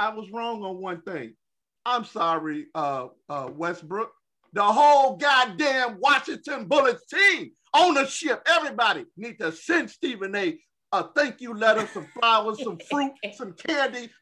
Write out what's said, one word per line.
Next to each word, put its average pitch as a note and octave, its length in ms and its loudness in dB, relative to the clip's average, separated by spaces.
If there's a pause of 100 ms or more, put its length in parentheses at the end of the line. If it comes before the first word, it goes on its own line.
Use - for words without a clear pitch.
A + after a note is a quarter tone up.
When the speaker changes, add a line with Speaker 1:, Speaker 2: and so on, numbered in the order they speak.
(100)
Speaker 1:
I G#3+ 40 -8
was G#3+ 180 -12
wrong A3+ 320 -6
on F#3+ 160 -8
one F3+ 220 -8
thing. C#3 320 -10 (520)
I'm A#3+ 180 -2
sorry, D#3 720 -4
uh, C#3 320 -4 (220)
uh, C#3 260 -8
Westbrook. E3+ 560 -6 (440)
The G3+ 80 2
whole C4 540 6
goddamn B3+ 840 0
Washington C#4 680 0
Bullets C4 400 4
team, F4 460 2 (220)
ownership, C#4+ 720 2
everybody A#3 600 0 (100)
need A3+ 240 -14
to E3 100 -4
send C#4+ 400 -2
Stephen G3+ 460 -6
A F#3 200 -2 (380)
a E3+ 220 -2
thank C#4+ 240 0
you A#3+ 140 -12
letter, G#3+ 320 2
some E3+ 200 -12 (140)
flowers, A3 420 2
some G3 140 -6 (140)
fruit, G3+ 220 -2 (100)
Speaker 2:
<laughs> G3+ 120 -10
Speaker 1:
some G3+ 200 -14
candy, B3 560 -4 (120)